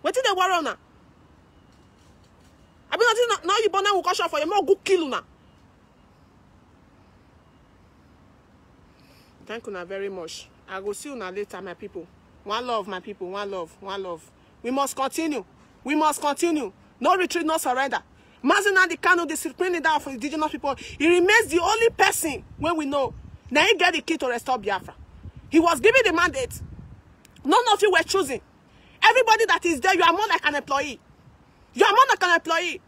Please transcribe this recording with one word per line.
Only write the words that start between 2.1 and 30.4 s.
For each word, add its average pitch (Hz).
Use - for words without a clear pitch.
I 311
mean, 466
now 392
you 453
born, 381
now 403
we 349
go 349
shop 349
for 302
you, 302
more 392
go 392
kill 359
una. 226
Thank 226
una 185
very 196
much. 175
I 190
go 202
see 294
una 214
later, 202
my 180
people. 185
One 226
love, 214
my 185
people. 185
One 202
love, 175
one 196
love. 170
We 233
must 269
continue. 269
We 285
must 302
continue. 294
No 359
retreat, 339
no 320
surrender. 254
Mazi 403
Nnamdi 370
Kanu, 349
the 311
supreme 359
leader 320
of 294
indigenous 294
people, 277
he -
remains 381
the 339
only 453
person 330
when 320
we 302
know. 277
Now 302
he 427
get 349
the 294
key 320
to 262
restore 240
Biafra. 196
He 320
was 330
given 480
the 359
mandate. 285
None 392
of 403
you 403
were 339
choosing. 302
Everybody 453
that 370
is 311
there, 381
you 339
are 339
more 415
like 339